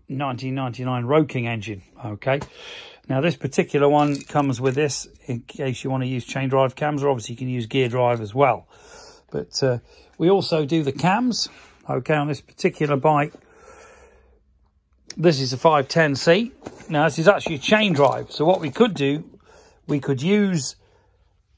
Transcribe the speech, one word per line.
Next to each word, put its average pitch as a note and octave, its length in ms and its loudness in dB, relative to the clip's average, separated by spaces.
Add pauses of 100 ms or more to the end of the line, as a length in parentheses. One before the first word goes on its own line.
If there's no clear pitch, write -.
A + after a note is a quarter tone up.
nineteen C3 460 -6
ninety-nine B2+ 500 -4
Road C#3+ 240 4
King A#2+ 180 -4
engine, G#2+ 360 -8 (220)
okay? A#2+ 360 -2 (680)
Now, C3 120 0
this D3+ 160 0
particular C#3+ 520 0
one D3 320 2
comes C#3 400 -2
with C3 140 0
this D3 340 -4 (180)
in A#2+ 140 -6
case C3+ 440 -8
you C3+ 60 -6
wanna C3 160 -4
use B2+ 180 -6
chain C3+ 240 -6
drive C3 260 2
cams, D3 280 -2
or C#3+ 60 0
obviously B2 260 -4
you A2+ 40 -14
can B2+ 100 -8
use B2 180 -4
gear B2+ 220 0
drive A#2+ 320 0
as G#2 140 -10
well. B2+ 340 0 (600)
But, - 320 -6
uh, B2+ 160 0 (400)
we E3+ 120 2
also E3+ 340 0
do D#3 180 0
the C3+ 100 -2
cams, G#3+ 560 0 (400)
okay, C3+ 260 -2
on D3 140 0
this C#3+ 120 -4
particular - 560 -2
bike. D3 360 2 (1800)
This D#3+ 240 4
is C3 120 -2
a C3+ 40 -4
five D3 320 2
ten D#3 260 2
C. F#3 380 2 (360)
Now, D3+ 160 2
this D#3+ 140 0
is D#3+ 100 6
actually E3 280 2
a - 20 -8
chain G#3+ 340 2
drive. B2 380 2
So - 140 -4
what F3+ 160 4
we D#3 100 -6
could G#3+ 240 2
do, C#3+ 300 -2 (640)
we D3 140 -2
could C3 220 -2
use F#3+ 540 0 (800)